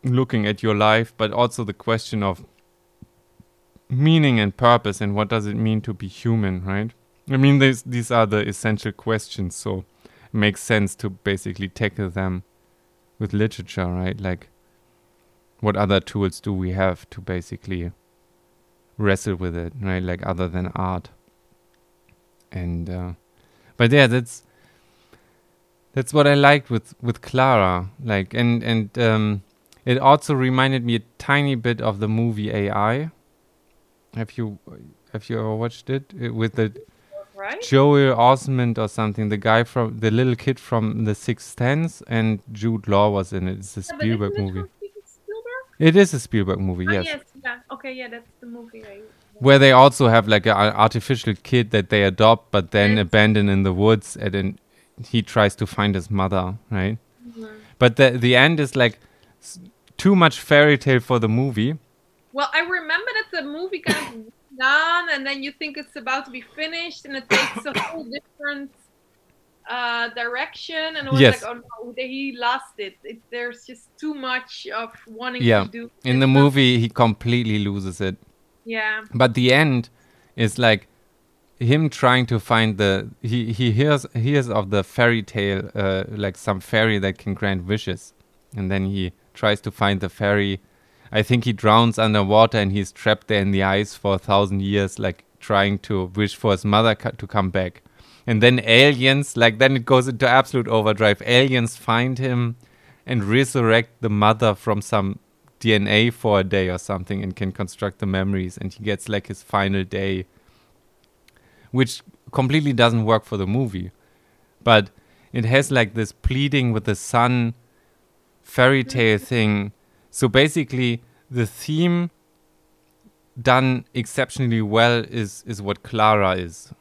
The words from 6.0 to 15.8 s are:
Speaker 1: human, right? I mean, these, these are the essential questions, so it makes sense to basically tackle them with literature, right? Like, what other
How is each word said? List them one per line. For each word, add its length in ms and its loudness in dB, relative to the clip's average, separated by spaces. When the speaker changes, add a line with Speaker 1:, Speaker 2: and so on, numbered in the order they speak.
Speaker 1:
human, 560 -2
right? 260 -4
I 60 -2
mean, 240 6
these, 240 2
these 260 -6
are 160 4
the 180 0
essential 460 -4
questions, 640 -6
so 300 -8
it 300 -18
makes 260 0
sense 360 0
to 140 -8
basically 580 -6
tackle 420 -6
them 320 -4
with 120 -6
literature, 540 -4
right? 340 -4
Like, 280 -6
what 160 0
other 240 2